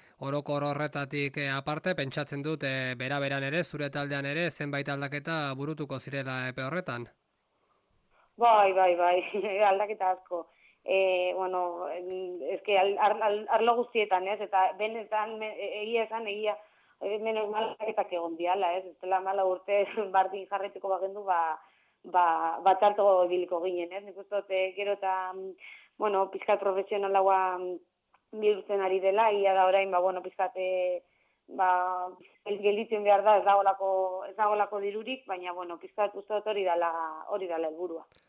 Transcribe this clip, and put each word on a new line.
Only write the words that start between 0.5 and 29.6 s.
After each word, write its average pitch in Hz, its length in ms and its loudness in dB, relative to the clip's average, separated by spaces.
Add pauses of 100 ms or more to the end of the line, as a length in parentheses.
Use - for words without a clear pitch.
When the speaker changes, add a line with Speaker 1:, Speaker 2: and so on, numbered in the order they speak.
Speaker 1:
horretatik, 143 720 -4
e, 143 160 -2
aparte, 151 420 -4
pentsatzen 143 480 -4
dut, 151 220 -4
e, 131 320 -4
bera-beran 139 480 -2
ere, 156 200 -2
zure 143 280 -6
taldean 143 340 -4
ere, 156 240 -2
zenbait 143 380 -4
aldaketa 143 680 -4
burutuko 143 460 -6
zirela 131 480 -6
epe 131 160 -6
horretan? 135 420 -6 (1300)
Speaker 2:
Bai, 214 320 8
bai, 185 240 6
bai, 175 200 4 (280)
<laughs> 202 260 2
aldaketa 196 460 0
asko. 175 300 -8 (420)
E, 185 460 2
bueno, 180 540 -2
em, 180 520 -8 (140)
eske 196 240 0
al-, 196 200 4
ar-, 214 220 4
al-, 214 300 0
arlo 226 300 4
guztietan, 208 480 0
ez? 208 120 -2
Eta 190 380 2
benetan, 214 600 -4
me-, 214 200 -8
e-, 196 120 -6 (120)
egia 226 220 0
esan, 220 260 -6
egia, 208 240 -2 (460)
e, 202 180 -4
menos 220 320 -2
mal 220 220 -4
aldaketak 214 420 -4
egon 170 240 -4
diala, 180 300 0 (100)
ez? 185 80 -6
Ez 170 160 -18
dela 185 160 0
hamalau 190 320 0
urte 202 300 0 (160)
<laughs> 196 180 -4
bardin 190 320 0
jarraituko 196 460 -6
bagendu, 196 340 -4
ba, 175 140 2 (640)
ba, 180 220 4 (360)
ba 190 160 6
txarto 208 300 4 (160)
ibiliko 180 400 0
ginen, 175 340 -4
ez? 202 60 -12
Nik 196 180 -18
uste 202 140 -8
dut, 196 180 -4
e, 190 220 0
gero 202 180 -2
eta, 190 220 -2 (180)
mm, 190 380 -12 (260)
bueno, 202 320 2
pixkat 202 320 0
profesionalagoa, 196 800 2 (180)
mm, 180 160 -6 (680)
bihurtzen 196 420 2
ari 185 160 0
dela, 208 300 4
ia 196 260 4
da 185 80 6